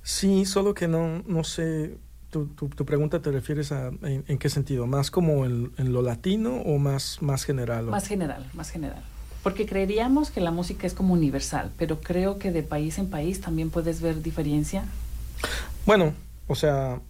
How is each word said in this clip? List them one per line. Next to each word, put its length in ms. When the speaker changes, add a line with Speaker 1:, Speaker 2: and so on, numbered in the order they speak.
Speaker 1:
sí, 440
solo 280
que 140
no, 400
no 160
sé, 540
tu, 160
tu, 220
tu 160
pregunta 360
te 100
refieres 400
a, 180
¿en, 380
en 120
qué 100
sentido? 380
¿Más 240
como 340
en, 320
en 160
lo 80
latino 600
o 180
más, 420
más 220
general, 460
o? 20
Speaker 2:
Más 160
general, 460
más 180
general. 320
Porque 220
creeríamos 640
que 100
la 120
música 340
es 80
como 220
universal, 640
pero 200
creo 380
que 140
de 100
país 380
en 100
país 320
también 300
puedes 280
ver 220
diferencia. 640
Speaker 1:
Bueno, 260
o 60
sea 560